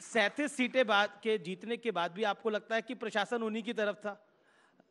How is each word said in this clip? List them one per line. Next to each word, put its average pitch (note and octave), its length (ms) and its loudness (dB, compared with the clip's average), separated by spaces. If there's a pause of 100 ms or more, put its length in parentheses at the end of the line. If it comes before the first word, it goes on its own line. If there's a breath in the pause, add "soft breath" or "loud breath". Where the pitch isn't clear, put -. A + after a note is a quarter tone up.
सैंतीस A3+ 560 0
सीटें B3+ 300 4
बाद G#3 360 4
के A3 140 2
जीतने G3+ 400 -6
के A#3 140 -4
बाद F3 200 -2
भी F#3+ 120 -4
आपको G3+ 260 0
लगता G#3+ 260 -4
है A3+ 60 0
कि A#3 140 -8
प्रशासन A3 480 -2
उन्हीं A3 200 -4
की A3 100 -6
तरफ G#3 220 0
था? G#3 320 -10 (640 soft breath)